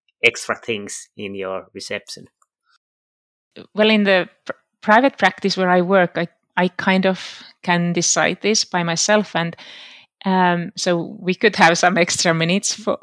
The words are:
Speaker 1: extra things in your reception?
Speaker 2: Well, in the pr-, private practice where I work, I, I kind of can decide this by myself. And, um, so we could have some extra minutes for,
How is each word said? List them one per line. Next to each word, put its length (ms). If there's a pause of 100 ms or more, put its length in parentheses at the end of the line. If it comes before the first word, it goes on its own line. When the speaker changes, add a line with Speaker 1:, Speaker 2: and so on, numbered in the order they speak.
(220)
Speaker 1:
extra 340
things 600
in 180
your 380
reception? 540 (1500)
Speaker 2:
Well, 160
in 140
the 240 (160)
pr-, 80 (300)
private 340
practice 400
where 140
I 100
work, 360
I, 120 (280)
I 120
kind 380
of 360 (200)
can 320
decide 480
this 220
by 180
myself. 520
And, 220 (720)
um, 480
so 460
we 140
could 220
have 200
some 220
extra 340
minutes 420
for, 280